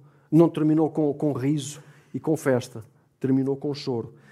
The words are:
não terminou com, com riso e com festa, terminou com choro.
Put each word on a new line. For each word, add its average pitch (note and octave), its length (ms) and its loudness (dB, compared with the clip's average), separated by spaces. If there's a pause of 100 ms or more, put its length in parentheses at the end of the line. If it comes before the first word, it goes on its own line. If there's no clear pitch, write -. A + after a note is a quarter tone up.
(300)
não E3 180 8
terminou D#3 420 2
com, D3+ 220 0
com D3 200 -2
riso C3 500 -4 (320)
e C3 60 -6
com D#3+ 160 0
festa, B2 480 -2 (340)
terminou C3+ 380 0
com C#3+ 180 -6
choro. A#2+ 400 -6 (180)